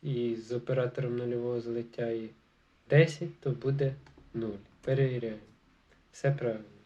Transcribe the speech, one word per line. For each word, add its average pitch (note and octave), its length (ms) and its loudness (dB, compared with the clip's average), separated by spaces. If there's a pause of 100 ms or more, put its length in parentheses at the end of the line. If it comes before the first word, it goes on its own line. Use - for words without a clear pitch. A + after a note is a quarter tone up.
І A#2+ 340 -2
з A2+ 160 -10
оператором B2 640 -2
нульового A#2+ 440 -2
злиття A#2 480 -4
і A2+ 200 -4 (600)
десять, E3 500 6
то C3+ 120 -2
буде C3+ 440 0 (380)
нуль. A2 240 -4 (240)
Перевіряємо. B2 600 0 (720)
Все - 200 0
правильно. A2 340 -2 (200)